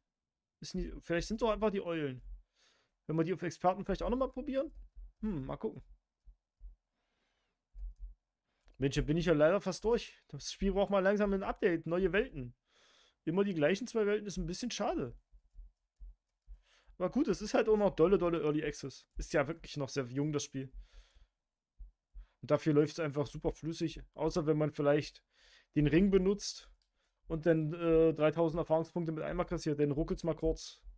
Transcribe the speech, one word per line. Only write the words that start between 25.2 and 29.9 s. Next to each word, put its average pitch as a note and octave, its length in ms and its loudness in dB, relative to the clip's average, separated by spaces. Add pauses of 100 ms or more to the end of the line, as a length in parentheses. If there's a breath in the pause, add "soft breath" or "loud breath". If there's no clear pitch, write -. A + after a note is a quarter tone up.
den D3 120 4
Ring E3+ 220 6
benutzt F#3+ 600 0 (560)
und D#3+ 180 -4
dann, D#3+ 280 4
äh, E3 400 6
dreitausend D#3 460 2
Erfahrungspunkte D#3+ 520 0
mit D#3 140 -6
einmal E3+ 200 -2
kassiert, D#3+ 360 -2
dann D3 100 4